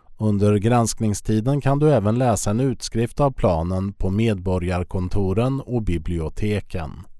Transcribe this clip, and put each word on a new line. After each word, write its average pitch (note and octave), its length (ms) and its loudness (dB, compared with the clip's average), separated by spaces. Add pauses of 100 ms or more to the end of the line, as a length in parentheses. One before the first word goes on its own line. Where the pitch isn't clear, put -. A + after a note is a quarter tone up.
(180)
Under G#2 380 2
granskningstiden A2 1040 0
kan C#3 180 2
du D3+ 140 4
även A2 260 2
läsa A#2+ 320 0
en A2 100 0
utskrift A#2+ 600 -2
av C#3+ 100 4
planen F#2 640 0
på - 180 -2
medborgarkontoren F#2+ 1500 0
och A#2+ 220 -4
biblioteken. E2+ 1080 -4 (300)